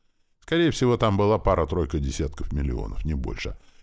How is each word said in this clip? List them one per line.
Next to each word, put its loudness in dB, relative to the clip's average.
Скорее 2
всего, 2
там 2
была 4
пара-тройка 0
десятков -4
миллионов, -4
не -2
больше. -6